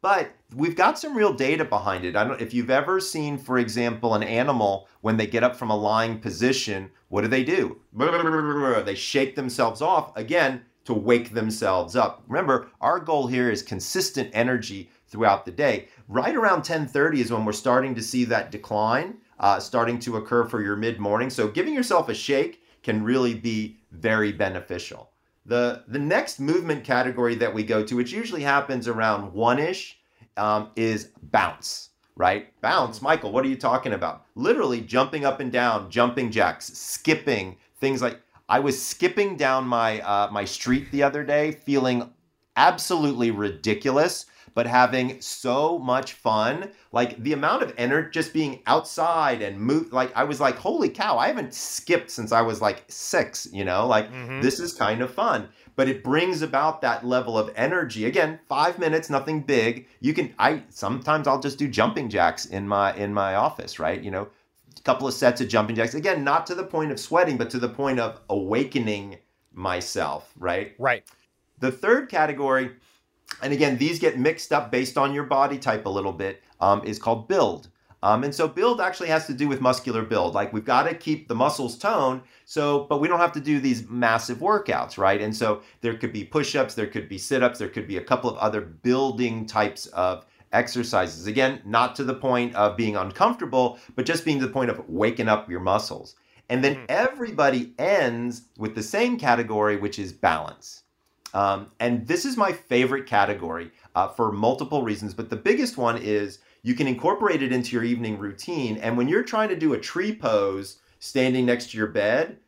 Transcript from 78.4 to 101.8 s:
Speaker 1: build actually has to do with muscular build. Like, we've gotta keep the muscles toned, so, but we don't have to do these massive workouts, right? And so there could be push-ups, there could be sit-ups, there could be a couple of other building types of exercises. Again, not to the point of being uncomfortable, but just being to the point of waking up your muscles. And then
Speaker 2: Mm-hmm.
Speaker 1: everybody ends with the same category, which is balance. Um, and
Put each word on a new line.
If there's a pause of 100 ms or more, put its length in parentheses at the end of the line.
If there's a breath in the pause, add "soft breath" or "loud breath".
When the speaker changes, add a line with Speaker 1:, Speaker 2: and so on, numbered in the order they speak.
Speaker 1:
build
actually
has
to
do
with
muscular
build.
Like,
we've
gotta
keep
the
muscles
toned, (240 soft breath)
so,
but
we
don't
have
to
do
these
massive
workouts,
right?
And
so (220 loud breath)
there
could
be
push-ups,
there
could
be
sit-ups,
there
could
be
a
couple
of
other
building
types
of (280 soft breath)
exercises.
Again,
not
to
the
point
of
being
uncomfortable, (160 loud breath)
but
just
being
to
the
point
of
waking
up
your
muscles. (320 soft breath)
And
then
Speaker 2:
Mm-hmm.
Speaker 1:
everybody
ends (160)
with
the
same
category,
which
is
balance. (500)
Um,
and